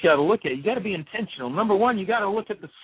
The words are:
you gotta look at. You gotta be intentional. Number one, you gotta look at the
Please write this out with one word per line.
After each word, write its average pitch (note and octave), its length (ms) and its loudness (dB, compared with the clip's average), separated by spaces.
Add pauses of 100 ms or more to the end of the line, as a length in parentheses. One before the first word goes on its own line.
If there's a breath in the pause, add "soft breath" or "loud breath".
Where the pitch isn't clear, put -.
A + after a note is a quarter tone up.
you F3 60 6
gotta C#3+ 140 6
look G3+ 240 2
at. C3 100 -2
You C#3 80 -10
gotta A#3 160 -2
be G3 140 -6
intentional. D#3+ 560 -8
Number G3+ 260 2
one, A#3 220 2
you F#3+ 80 -4
gotta G#3+ 220 0
look G#3+ 220 -4
at G#3 100 -8
the - 80 -16 (160)